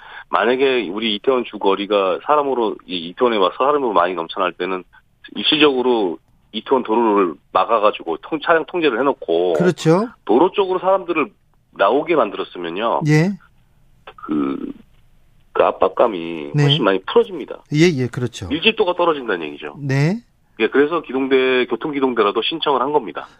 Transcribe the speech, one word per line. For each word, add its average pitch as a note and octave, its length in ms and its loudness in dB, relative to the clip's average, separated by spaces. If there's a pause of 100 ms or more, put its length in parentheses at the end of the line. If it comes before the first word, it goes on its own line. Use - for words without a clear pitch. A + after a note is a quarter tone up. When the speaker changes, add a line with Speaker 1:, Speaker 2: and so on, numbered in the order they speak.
(300)
Speaker 1:
만약에 A#2+ 600 0
우리 G#2+ 240 -4
이태원 B2 320 0
주거리가 F#2+ 800 0
사람으로, C3+ 520 0 (100)
이 E2+ 220 -8
이태원에 A#2 280 0
와서 F#2 220 2
사람으로 C3+ 340 0
많이 F2+ 220 2
넘쳐날 E2+ 380 -4
때는 F#2 300 -6 (520)
일시적으로 B2 840 2 (340)
이태원 C3 320 -2
도로를 G#2 520 2 (160)
막아가지고 G2 680 0
통-, - 260 -6
차량 D#3+ 220 2
통제를 D3 340 0
해놓고 F2 540 0
Speaker 2:
그렇죠. F3 560 2 (160)
Speaker 1:
도로 C#3+ 260 4
쪽으로 F#3 280 0
사람들을 F3 500 0 (420)
나오게 D3 440 2
만들었으면요. F#2+ 920 -2
Speaker 2:
예. E3 300 2 (760)
Speaker 1:
그, C#2+ 560 -4 (800)
그 - 120 0
압박감이 E2+ 920 -2
Speaker 2:
네. D3 80 2
Speaker 1:
훨씬 C#3+ 200 2
많이 F#2+ 200 0
풀어집니다. G3 600 -2 (100)
Speaker 2:
예, E3 220 4
예, B2+ 120 -2
그렇죠. A#2+ 400 -8
Speaker 1:
밀집도가 F3 480 0
떨어진다는 A#2+ 520 -2
얘기죠. D2 320 -12
Speaker 2:
네. C#3+ 440 0 (360)
Speaker 1:
예, A2 80 2
그래서 D#3 340 2
기동대, C3 640 2
교통기동대라도 A#2 760 -2
신청을 D3 400 -2
한 C#3 100 -4
겁니다. C3+ 360 -4 (120)